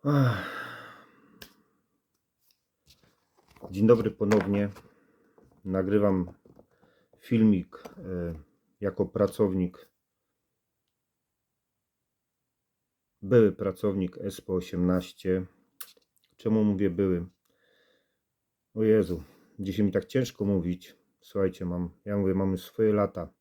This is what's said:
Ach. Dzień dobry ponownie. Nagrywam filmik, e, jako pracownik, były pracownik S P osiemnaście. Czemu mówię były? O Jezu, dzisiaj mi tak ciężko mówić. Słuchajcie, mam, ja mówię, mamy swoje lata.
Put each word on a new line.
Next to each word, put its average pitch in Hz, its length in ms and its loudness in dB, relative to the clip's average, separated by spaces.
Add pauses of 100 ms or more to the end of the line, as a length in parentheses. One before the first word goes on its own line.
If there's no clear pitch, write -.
Ach. 131 600 0 (3000)
Dzień 101 160 2
dobry 110 240 6
ponownie. 101 580 0 (960)
Nagrywam 95 680 0 (880)
filmik, 110 640 0 (140)
e, 87 360 -8 (480)
jako 98 240 -2
pracownik, 95 840 -2 (3250)
były 104 300 4
pracownik 95 680 -4
S - 240 -10
P 95 120 -6
osiemnaście. 90 920 -2 (920)
Czemu 110 260 0
mówię 101 260 0
były? 87 360 0 (1500)
O 110 100 -2
Jezu, 95 400 2 (360)
dzisiaj 98 260 0
mi 95 60 2
tak 95 140 -2
ciężko 123 400 -4
mówić. 90 500 -2 (260)
Słuchajcie, 95 440 -4
mam, 87 240 -4 (160)
ja 101 120 -4
mówię, 95 160 0
mamy 95 240 0
swoje 107 360 0
lata. 98 480 -2